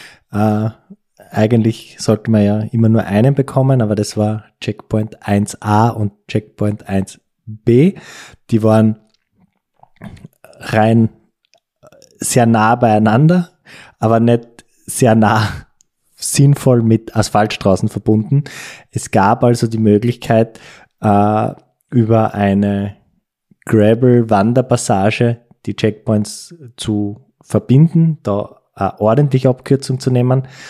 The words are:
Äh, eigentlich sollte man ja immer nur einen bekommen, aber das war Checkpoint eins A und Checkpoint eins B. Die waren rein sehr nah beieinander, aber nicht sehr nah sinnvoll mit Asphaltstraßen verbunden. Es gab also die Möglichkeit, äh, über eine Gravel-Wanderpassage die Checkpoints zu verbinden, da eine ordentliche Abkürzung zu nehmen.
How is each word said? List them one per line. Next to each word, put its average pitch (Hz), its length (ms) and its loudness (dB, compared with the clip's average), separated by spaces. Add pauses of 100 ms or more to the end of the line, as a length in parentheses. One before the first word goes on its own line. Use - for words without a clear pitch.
(320)
Äh, 107 380 -2 (600)
eigentlich 110 680 -2
sollte 110 320 -2
man 107 120 2
ja 104 160 0
immer 113 280 0
nur 113 160 2
einen 117 300 0
bekommen, 135 460 0
aber 107 140 -2
das 104 220 -4
war 107 280 -4 (160)
Checkpoint - 680 -8
eins 101 360 -2
A 104 280 0
und 110 220 -6 (140)
Checkpoint - 640 -6
eins 98 320 -6 (260)
B. 120 480 2 (560)
Die 110 140 0
waren 110 340 2 (1600)
rein 113 520 0 (1080)
sehr - 280 0
nah 113 280 2
beieinander, 123 800 2 (480)
aber 113 180 2
nicht 117 480 -2 (200)
sehr 117 280 2
nah 110 340 2 (720)
sinnvoll 135 600 2
mit 110 340 0
Asphaltstraßen 104 720 -2
verbunden. 110 560 -2 (460)
Es - 200 -10
gab 107 320 0
also 120 240 0
die 113 120 -6
Möglichkeit, 113 840 0 (400)
äh, 107 520 0 (360)
über 110 460 0
eine 101 640 -2 (680)
Gravel-Wanderpassage 117 1800 0 (180)
die 101 120 -10
Checkpoints 107 800 -4 (220)
zu 104 640 -8
verbinden, 160 840 2
da - 380 -6 (140)
eine - 260 -6
ordentliche 131 480 2
Abkürzung 131 500 -2
zu 131 120 -4
nehmen. 127 360 0 (240)